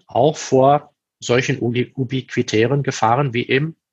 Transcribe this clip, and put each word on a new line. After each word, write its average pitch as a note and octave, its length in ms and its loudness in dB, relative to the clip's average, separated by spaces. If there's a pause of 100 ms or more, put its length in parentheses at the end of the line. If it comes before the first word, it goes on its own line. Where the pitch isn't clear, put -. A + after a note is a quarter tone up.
auch D3 300 0
vor C#3 560 2 (260)
solchen B2 400 0
ubi-, A#2+ 360 -2
ubiquitären B2+ 880 -2
Gefahren B2+ 500 0
wie A#2+ 140 -4
eben D3+ 280 -2 (180)